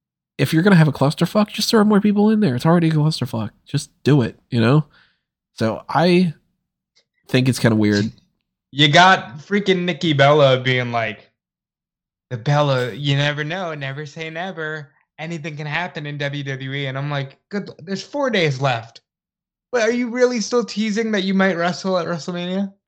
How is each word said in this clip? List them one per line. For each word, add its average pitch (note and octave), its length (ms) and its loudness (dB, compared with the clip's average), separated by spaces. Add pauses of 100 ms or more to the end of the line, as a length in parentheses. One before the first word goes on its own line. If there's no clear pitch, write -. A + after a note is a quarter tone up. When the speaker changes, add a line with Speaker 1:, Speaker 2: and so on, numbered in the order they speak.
(380)
Speaker 1:
if C#3 140 0
you're D#3+ 100 2
gonna G3 140 6
have D#3 120 6
a C3+ 40 0
clusterfuck, E3+ 560 0
just - 220 -6
throw A3 140 4
more G#3 180 4
people G#3 280 2
in G#3+ 100 2
there. D3+ 140 2
It's B2 120 -2
already E3 220 4
a D#3+ 40 0
clusterfuck. D3 580 -2 (160)
Just - 240 -6 (140)
do C#3 180 6
it, - 160 -4 (120)
you A#2+ 100 0
know? C#3 240 4 (680)
So A2+ 340 -4
I F3 460 2 (920)
think B2+ 200 2
it's A#2+ 100 0
kinda A2+ 180 2
weird. G#2 360 2 (600)
Speaker 2:
You D3 200 2
got F3 460 4
freaking F#3 460 -2
Nikki F3 280 -2
Bella C#3 480 4
being B2 320 -2
like, A2 380 -6 (1000)
"The B2 60 -8
Bella, C3 560 0
you C#3 240 -2
never D3 260 -2
know, E3 320 -8
never C#3 320 -10
say D#3+ 240 -14
never. D#3+ 640 -10 (260)
Anything D#3+ 380 -10
can D3+ 100 -10
happen E3 400 -6
in D3 120 -10
W C#3+ 260 -6
W C3+ 300 -8
E." C#3 120 -6
And C3+ 120 -6
I'm C#3+ 120 -6
like, C#3 280 -6 (100)
"Good, F#3+ 300 -8
there's F#3+ 260 -10
four C#4+ 260 -4
days D#3+ 300 0
left." A#2+ 400 -4 (720)
But B3 100 0
are A3 80 2
you A#3+ 200 -2
really B3 320 2
still A#3+ 220 -2
teasing G#3+ 480 -4
that F#3+ 120 0
you G3 100 -2
might F#3+ 220 2
wrestle F3+ 420 -4
at E3 80 -4
WrestleMania? F3 640 -6 (160)